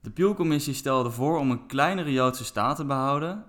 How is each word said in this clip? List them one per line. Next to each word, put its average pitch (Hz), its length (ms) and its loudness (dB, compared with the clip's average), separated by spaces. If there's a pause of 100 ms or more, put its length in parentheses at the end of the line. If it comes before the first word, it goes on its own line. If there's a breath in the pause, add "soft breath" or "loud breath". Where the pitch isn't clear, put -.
De 107 100 -14
Peel-commissie 160 600 0
stelde 127 380 0
voor 139 260 0
om 135 140 2
een 120 140 -4
kleinere 151 460 0
Joodse 127 320 2
staat 113 320 0
te 160 100 -6
behouden 143 640 -2